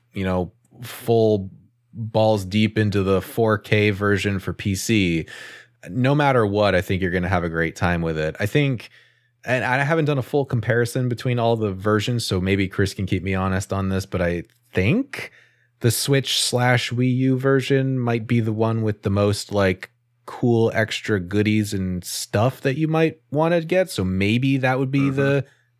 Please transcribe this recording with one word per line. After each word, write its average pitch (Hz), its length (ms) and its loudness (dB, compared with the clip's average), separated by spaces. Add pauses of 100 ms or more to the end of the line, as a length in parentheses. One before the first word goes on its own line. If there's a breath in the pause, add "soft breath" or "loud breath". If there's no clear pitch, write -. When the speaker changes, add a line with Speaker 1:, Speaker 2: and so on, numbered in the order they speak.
(140)
Speaker 1:
you 98 100 -6
know, 92 280 -2 (300)
full 107 680 0 (420)
balls 110 520 0
deep 104 320 0
into 101 260 2
the 95 180 2
four 110 380 0
K 107 320 2
version 101 480 0
for 90 140 -6
P 101 220 -4
C, 90 500 0 (640 loud breath)
no 127 260 2
matter 135 320 4
what, 101 260 2
I 90 80 4
think 92 200 -2
you're 92 100 0
gonna 90 180 0
have 90 140 0
a 87 60 -2
great 82 260 -2
time 87 260 0
with 80 160 -2
it. 78 220 -2
I 104 60 -2
think, 135 440 -2 (560 soft breath)
and 123 200 -2
I 127 180 0
haven't 160 220 0
done 143 120 0
a 127 60 -2
full 143 220 -2
comparison 120 640 0
between 123 280 -4
all 117 200 2
the 107 160 -2
versions, 107 520 0
so 95 140 -2
maybe 95 300 2
Chris 98 240 0
can 98 120 -6
keep 90 180 -2
me 95 120 -4
honest 95 380 -2
on 98 160 -2
this, 95 160 -2
but 90 160 -4
I 85 220 -2 (300)
think 143 580 -2 (500 soft breath)
the 117 100 2
Switch - 500 0
slash 123 500 0
Wii 127 260 0
U 131 200 2
version 135 640 0
might 117 260 -2
be 117 140 2
the 110 140 0
one 113 300 0
with 107 200 -2
the 107 60 0
most, 101 420 0
like, 98 400 0 (340)
cool 117 500 2
extra 107 440 -2
goodies 104 540 0
and 92 300 -4
stuff - 580 -2
that 131 160 -2
you 160 100 -2
might 160 320 0 (120)
wanna 165 300 2
get. 180 280 0
So - 140 -4
maybe 107 540 2
that 127 200 0
would 135 140 -2
be 139 160 0
Speaker 2:
Mm-hmm. 135 80 -2
Speaker 1:
the 139 300 0 (340 soft breath)